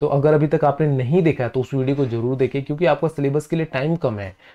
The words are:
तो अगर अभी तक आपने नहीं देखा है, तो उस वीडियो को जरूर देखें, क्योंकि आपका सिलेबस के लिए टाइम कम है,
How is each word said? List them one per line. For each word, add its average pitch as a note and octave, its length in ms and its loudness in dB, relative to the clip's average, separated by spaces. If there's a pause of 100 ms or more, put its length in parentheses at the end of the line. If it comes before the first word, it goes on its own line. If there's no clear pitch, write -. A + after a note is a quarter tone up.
तो D3 80 0
अगर C#3+ 240 4
अभी D3+ 140 4
तक D3+ 180 0
आपने D3 220 2
नहीं C#3 360 2
देखा C#3+ 200 2
है, A#2 60 -4
तो C3 100 -4
उस A#2+ 140 -4
वीडियो C3+ 220 0
को C#3 120 0
जरूर A#2 300 -2
देखें, C3 260 0
क्योंकि D3+ 220 -4
आपका E3+ 240 2
सिलेबस C#3+ 380 -2
के - 80 -4
लिए D#3+ 120 0
टाइम D3+ 300 -2
कम A#2 220 -4
है, G2 100 -8 (260)